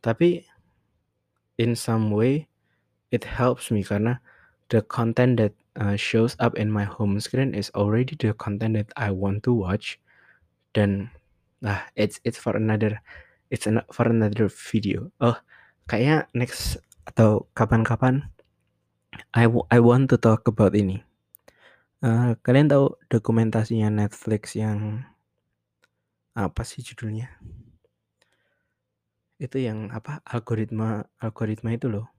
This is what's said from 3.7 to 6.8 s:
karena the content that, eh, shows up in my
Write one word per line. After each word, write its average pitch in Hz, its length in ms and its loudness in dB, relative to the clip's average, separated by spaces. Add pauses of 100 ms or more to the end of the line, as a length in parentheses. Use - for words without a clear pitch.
karena 110 320 -2 (560)
the 110 80 4
content 120 560 0
that, 107 160 2 (240)
eh, 101 240 0
shows 117 400 2
up 120 160 0
in 107 160 -2
my 104 80 -2